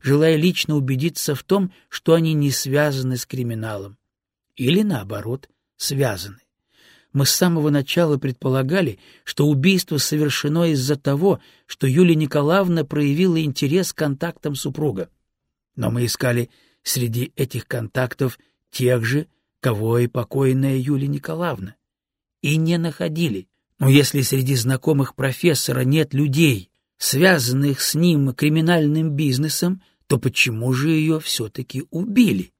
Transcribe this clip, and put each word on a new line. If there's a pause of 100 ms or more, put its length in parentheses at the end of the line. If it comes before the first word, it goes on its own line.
желая
лично
убедиться
в
том, (160)
что
они
не
связаны
с
криминалом. (580)
Или,
наоборот, (260)
связаны. (760)
Мы
с
самого
начала
предполагали, (240)
что
убийство
совершено
из-за
того, (240)
что
Юлия
Николаевна
проявила
интерес
к
контактам
супруга. (680)
Но
мы
искали (320)
среди
этих
контактов (320)
тех
же, (340)
кого
и
покойная
Юлия
Николаевна, (680)
и
не
находили. (340)
Но
если
среди
знакомых
профессора
нет
людей, (300)
связанных
с
ним
криминальным
бизнесом, (240)
то
почему
же
ее
все-таки
убили?